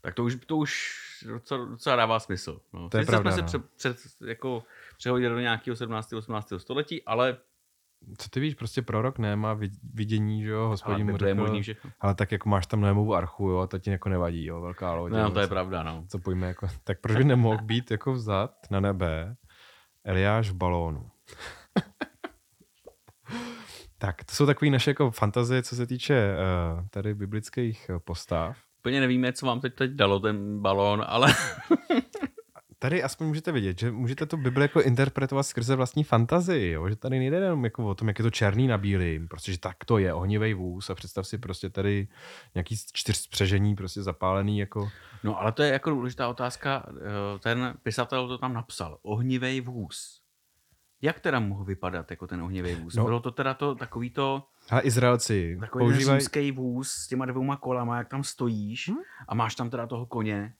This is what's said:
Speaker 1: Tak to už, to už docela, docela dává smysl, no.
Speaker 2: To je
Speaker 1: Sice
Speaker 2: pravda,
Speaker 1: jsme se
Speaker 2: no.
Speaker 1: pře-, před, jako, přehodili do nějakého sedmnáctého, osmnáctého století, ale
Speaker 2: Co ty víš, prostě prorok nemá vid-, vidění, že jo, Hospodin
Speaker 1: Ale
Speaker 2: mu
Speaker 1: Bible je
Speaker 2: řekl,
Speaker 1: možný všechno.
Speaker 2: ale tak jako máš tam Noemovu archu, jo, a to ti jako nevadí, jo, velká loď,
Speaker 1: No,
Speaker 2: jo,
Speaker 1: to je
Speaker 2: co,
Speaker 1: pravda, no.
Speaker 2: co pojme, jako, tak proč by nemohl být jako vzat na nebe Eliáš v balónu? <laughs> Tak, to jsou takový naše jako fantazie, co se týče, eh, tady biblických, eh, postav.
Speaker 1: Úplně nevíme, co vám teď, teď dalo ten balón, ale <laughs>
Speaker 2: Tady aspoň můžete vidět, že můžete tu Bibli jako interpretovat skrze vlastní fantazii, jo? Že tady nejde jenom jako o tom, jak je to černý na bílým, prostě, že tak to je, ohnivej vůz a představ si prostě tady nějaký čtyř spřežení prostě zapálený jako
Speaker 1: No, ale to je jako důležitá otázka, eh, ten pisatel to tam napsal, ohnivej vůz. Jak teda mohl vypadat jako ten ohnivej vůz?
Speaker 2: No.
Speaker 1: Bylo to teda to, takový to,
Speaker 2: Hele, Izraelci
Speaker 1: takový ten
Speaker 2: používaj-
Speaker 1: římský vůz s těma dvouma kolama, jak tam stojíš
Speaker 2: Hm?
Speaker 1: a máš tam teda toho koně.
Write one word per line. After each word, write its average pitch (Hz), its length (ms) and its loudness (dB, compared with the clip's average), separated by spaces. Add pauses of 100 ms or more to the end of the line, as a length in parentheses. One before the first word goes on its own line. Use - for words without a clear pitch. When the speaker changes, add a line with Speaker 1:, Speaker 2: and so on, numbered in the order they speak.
Speaker 1:
Tak - 140 -8
to 120 100 -2
už, 120 120 0 (100)
to 160 100 -2
už - 360 -2 (340)
docela, 120 380 -8
docela 117 320 0
dává 113 240 4
smysl, - 400 -8 (120)
no. 87 160 -12
Speaker 2:
To 110 80 -2
je 107 60 4
Speaker 1:
Sice 98 100 4
Speaker 2:
pravda, 101 180 6
Speaker 1:
jsme 85 180 0
se 85 100 -2
Speaker 2:
no. 117 40 -4 (140)
Speaker 1:
pře-, 127 180 -2
před, - 20 -16 (300)
jako, 117 360 -6 (360)
přehodili 123 360 2
do 117 60 -2
nějakého 117 360 -2
sedmnáctého, 113 420 -6
osmnáctého 107 400 -6
století, 151 460 -6
ale 123 320 2 (840)
Speaker 2:
Co - 100 -12
ty - 120 -4
víš, 151 140 -2
prostě - 280 -6
prorok 113 360 -2
nemá 107 380 0
vid-, 104 220 -6 (160)
vidění, 107 480 -2
že 107 80 -6
jo, 110 180 0
Hospodin 104 260 -2
Speaker 1:
Ale 104 100 0
Speaker 2:
mu 101 80 0
Speaker 1:
Bible 98 160 0
je 98 60 2
Speaker 2:
řekl, 104 60 0
Speaker 1:
možný 104 220 0
všechno. 107 280 -10 (100)
Speaker 2:
ale 98 140 2
tak 101 180 0
jako 107 160 -2
máš 98 180 4
tam 107 140 0
Noemovu 101 340 4
archu, 90 340 0
jo, 90 100 2
a 92 80 0
to 95 120 -6
ti 90 120 -4
jako 98 180 -2
nevadí, 87 360 0
jo, 82 160 -6
velká 87 340 -6
loď, 87 180 -2
Speaker 1:
No, 113 60 2
Speaker 2:
jo, 107 120 4
Speaker 1:
to 92 100 0
je 98 60 4
Speaker 2:
co, 87 40 -2
Speaker 1:
pravda, 92 320 -2
no. 80 260 -8
Speaker 2:
co 95 100 -6
pojme, 90 280 -2
jako, 90 220 -4 (160)
tak - 160 -4
proč 110 160 0
by 127 80 6
nemohl 120 340 6
být 113 320 -2
jako 117 220 -2
vzat 107 380 -2 (200)
na 98 100 2
nebe 95 560 -2 (680)
Eliáš 101 460 2
v 92 40 -4
balónu? 85 600 -2
<laughs> - 60 -20 (2750)
Tak, - 260 -6
to - 100 -14
jsou 147 120 4
takový 143 240 4
naše 135 200 4
jako 139 200 2
fantazie, 120 520 2
co 120 140 -8
se 123 100 -2
týče, 123 300 0
eh, 101 200 4 (540)
tady 104 240 -4
biblických, 107 760 -4
eh, 87 80 -2
postav. 85 580 -4 (240)
Speaker 1:
Úplně 135 200 0
nevíme, 127 320 2
co 135 140 -6
vám 123 140 0
teď, 131 140 -4
teď 135 160 0
dalo 101 300 6
ten 104 420 0
balón, 101 440 4
ale 123 320 6
<laughs> - 1400 -4
Speaker 2:
Tady 151 240 0
aspoň 135 240 -4
můžete 156 260 -2
vidět, 95 260 0
že 117 120 0
můžete 127 360 -2
tu 165 100 -4
Bibli 135 280 2
jako 147 180 4
interpretovat 135 640 2
skrze 123 300 0
vlastní 131 280 2
fantazii, 135 680 4
jo? 80 180 0
Že 107 80 0
tady 131 220 -2
nejde 135 180 2
jenom 175 280 0
jako 110 240 -2
o 98 60 0
tom, 110 140 -2
jak 101 100 -2
je 113 40 0
to 113 80 4
černý 110 360 4
na 117 120 4
bílým, 90 500 0
prostě, - 240 -6
že 85 60 -2
tak - 260 -8
to 113 140 4
je, 90 160 4
ohnivej 104 400 0
vůz 92 360 -8
a 113 40 -4
představ - 320 -8
si 104 120 -8
prostě 95 320 -8
tady 101 380 0 (460)
nějaký 92 220 -2 (160)
čtyř - 240 -2
spřežení 101 580 2
prostě 98 280 -8
zapálený 95 560 0
jako 101 300 -4 (360)
Speaker 1:
No, 107 160 -2
ale 107 120 2
to 143 100 0
je 147 100 4
jako 135 180 0
důležitá 127 380 -2
otázka, 123 600 -4
eh, 101 480 -6
ten 120 440 0
pisatel 123 460 -2
to 123 100 -6
tam 131 160 -4
napsal, 90 480 -8
ohnivej 127 580 -2
vůz. 120 580 -10 (840)
Jak 156 160 0
teda 139 200 2
mohl 101 240 -2
vypadat 90 460 -4
jako 90 160 -12
ten 87 160 -6
ohnivej 90 320 -2
vůz? 85 200 -10
Speaker 2:
No. 113 100 4
Speaker 1:
Bylo 117 160 2
to 123 100 -6
teda 131 240 -2
to, 143 200 -2
takový 120 360 -8
to, 135 340 -2 (260)
Speaker 2:
Hele, 120 120 4
Izraelci 117 800 2
Speaker 1:
takový 123 260 0
ten 117 80 8
Speaker 2:
používaj- 135 240 6
Speaker 1:
římský 139 340 0
vůz 127 380 -4
s - 180 -8
těma 131 180 -2
dvouma 131 300 -2
kolama, 123 420 -2
jak 117 100 -6
tam 135 160 -4
stojíš 113 640 -4
Speaker 2:
Hm? 196 60 0 (340)
Speaker 1:
a - 60 -6
máš 113 200 0
tam 120 160 -4
teda 117 160 -6
toho 120 200 -6
koně. 107 540 -4